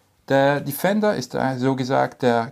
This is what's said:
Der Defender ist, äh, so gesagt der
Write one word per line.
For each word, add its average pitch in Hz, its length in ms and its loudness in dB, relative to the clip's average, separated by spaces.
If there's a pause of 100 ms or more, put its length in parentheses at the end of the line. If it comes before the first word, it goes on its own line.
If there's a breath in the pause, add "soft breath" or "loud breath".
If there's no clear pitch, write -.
(280 soft breath)
Der 139 320 2
Defender 208 560 -2
ist, - 180 -8
äh, 131 260 -2
so 131 180 0
gesagt 131 440 -2
der 117 300 2